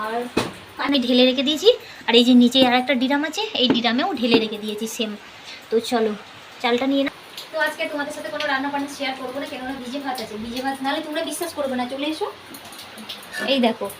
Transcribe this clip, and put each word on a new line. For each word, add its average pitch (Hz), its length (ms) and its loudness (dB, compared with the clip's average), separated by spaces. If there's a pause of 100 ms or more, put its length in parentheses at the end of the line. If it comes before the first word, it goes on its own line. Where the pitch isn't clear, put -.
আর 220 160 -2 (680)
আমি 285 100 4 (100)
ঢেলে 254 240 6
রেখে 254 180 0
দিয়েছি, 311 200 4 (380)
আর 226 120 2
এই 247 100 10
যে 254 140 8
নিচে 240 160 6 (100)
আর 247 140 4
একটা 269 200 0
ড্রাম 285 260 2
আছে, 320 140 -6 (200)
এই 254 140 4
ড্রামেও 240 320 0 (120)
ঢেলে 233 240 4
রেখে 214 200 -8
দিয়েছি 214 220 -6 (100)
সেম। 214 140 -4 (600)
তো 220 60 2 (140)
চলো 220 220 2 (500)
চালটা 247 300 2
নিয়ে 277 120 2
নাও। - 100 -4 (380)
তো 320 140 -4
আজকে 311 160 -4 (100)
তোমাদের 294 240 -4
সাথে 302 180 -8
কোনো 302 180 -4
রান্না 269 200 -2
বান্না 277 260 -4
শেয়ার 269 220 -4
করবো 254 220 -8
না, - 80 -8
কেননা 254 320 -8
ভিজে 247 220 -8
ভাত 254 200 -4
আছে, 208 100 -10 (100)
ভিজে 233 220 -6
ভাত 269 180 -2
নাহলে 294 220 0
তোমরা 302 240 -4
বিশ্বাস 339 280 -6
করবে 269 220 -2
না। 247 120 -2
চলে 277 220 -4
এসো, 403 120 -4 (1300)
এই 277 140 4
দেখো 220 200 0 (140)